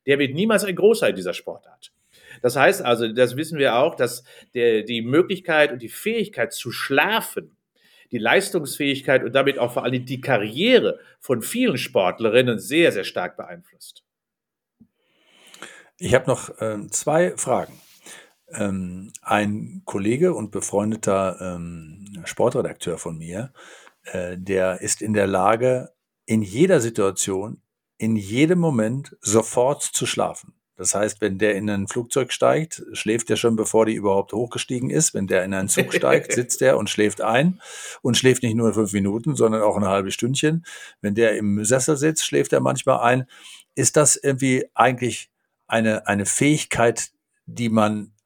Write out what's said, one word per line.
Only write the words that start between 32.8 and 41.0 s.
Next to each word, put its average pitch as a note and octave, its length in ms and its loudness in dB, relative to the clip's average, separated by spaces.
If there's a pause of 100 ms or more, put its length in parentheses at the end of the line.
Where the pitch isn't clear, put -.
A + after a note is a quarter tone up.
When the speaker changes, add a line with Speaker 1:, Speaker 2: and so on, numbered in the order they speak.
Speaker 2:
schläft A2 380 -2
der A2 60 2
schon, A2+ 200 2
bevor G#2+ 280 2
die A2 100 0
überhaupt G2 380 0
hochgestiegen B2 580 -4
ist. D#3 220 0
Wenn G2+ 140 -4
der F#2 160 2
in G2 100 -4
einen F#2+ 160 -2
Zug - 240 0
steigt, C3+ 400 2
Speaker 1:
<laughs> B2+ 60 0
Speaker 2:
sitzt - 220 -2
der C3 180 4
und G#2+ 100 -2
schläft G#2+ 320 0
ein C3 400 2 (400)
und B2 160 0
schläft B2+ 280 4
nicht A2 100 0
nur A2+ 180 2
fünf G#2 200 0
Minuten, G#2 420 0
sondern A2 280 2
auch G#2 140 2
ein G2+ 80 0
halbes G2 300 0
Stündchen. D3+ 500 -2 (360)